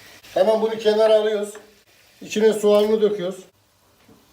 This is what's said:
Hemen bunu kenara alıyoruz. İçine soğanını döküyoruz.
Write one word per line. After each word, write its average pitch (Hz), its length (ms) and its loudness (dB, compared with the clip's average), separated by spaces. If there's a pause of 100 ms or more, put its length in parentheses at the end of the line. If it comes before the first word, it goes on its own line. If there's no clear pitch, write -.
(340)
Hemen 208 280 0
bunu 220 160 -4
kenara 214 380 2
alıyoruz. 214 340 -2 (720)
İçine 214 320 0
soğanını 208 480 2
döküyoruz. 190 380 -4 (920)